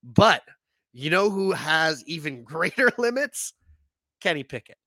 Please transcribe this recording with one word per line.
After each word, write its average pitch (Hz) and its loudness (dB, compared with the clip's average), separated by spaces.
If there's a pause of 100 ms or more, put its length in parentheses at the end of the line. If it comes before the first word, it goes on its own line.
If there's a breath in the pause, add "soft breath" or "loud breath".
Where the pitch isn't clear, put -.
But 147 4 (500)
you 135 -8
know 196 2
who 190 -2
has 156 0
even 147 -10
<laughs> - -
greater 175 0
limits? 240 -4 (640)
Kenny 156 -2
Pickett. - -14